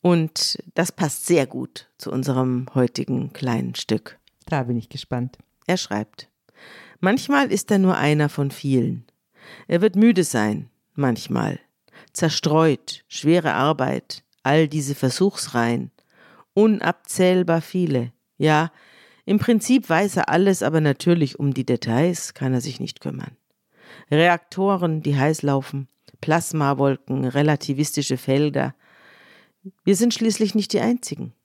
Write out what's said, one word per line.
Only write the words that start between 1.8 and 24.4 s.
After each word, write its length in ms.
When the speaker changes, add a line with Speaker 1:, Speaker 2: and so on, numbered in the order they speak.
Speaker 1:
zu 140
unserem 600
heutigen 600
kleinen 420
Stück. 440
Speaker 2:
Da 180
bin 140
ich 120
gespannt. 480
Speaker 1:
Er 120
schreibt: 520
„Manchmal 500
ist 200
er 80
nur 180
einer 320
von 220
vielen. 540
Er 140
wird 160
müde 260
sein, 460
manchmal. 640
Zerstreut, 920
schwere 460
Arbeit, 680
all 240
diese 280
Versuchsreihen. 960
Unabzählbar 1080
viele. 500
Ja, 340
im 140
Prinzip 500
weiß 280
er 120
alles, 340
aber 160
natürlich 600
um 140
die 120
Details 680
kann 200
er 80
sich 180
nicht 220
kümmern. 340
Reaktoren, 920